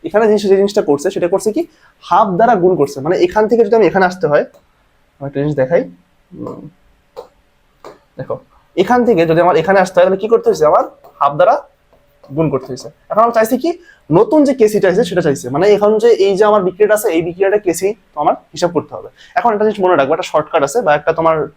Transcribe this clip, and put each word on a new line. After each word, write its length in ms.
এখানে 260
জিনিস, 120
যে 80
জিনিসটা 300
করছে 240
সেটা 200
করছে 220
কি, 60
হাফ 240
দ্বারা 240
গুণ 180
করছে। 240
মানে 100
এখান 240
থেকে 160
যদি 120
আমি 120
এখানে 200
আসতে 220
হয়, 120
আমি 120
একটা 140
জিনিস 180
দেখাই, 220
উম, 320
দেখো 160
এখান 320
থেকে 220
যদি 140
আমার 180
এখানে 220
আসতে 120
হয়, 100
তাহলে 160
কি 100
করতে 180
হয়েছে? 200
আমার 140
হাফ 180
দ্বারা 160
গুণ 160
করতে 200
হয়েছে। 160
এখন 140
আমি 140
চাইছি 240
কি, 80
নতুন 300
যে 120
কেসিটা 320
আছে 180
সেটা 160
চাইছে, 280
মানে 100
এখন 140
যে 60
এই 120
যে 120
আমার 160
বিক্রিয়াটা 320
আছে, 180
এই 120
বিক্রিয়াটা 380
কেসি 220
তো 100
আমার 120
হিসাব 220
করতে 200
হবে। 120
এখন 160
একটা 120
জিনিস 180
মনে 140
রাখবো, 180
একটা 160
শর্টকাট 360
আছে 180
বা 120
একটা 200
তোমার 180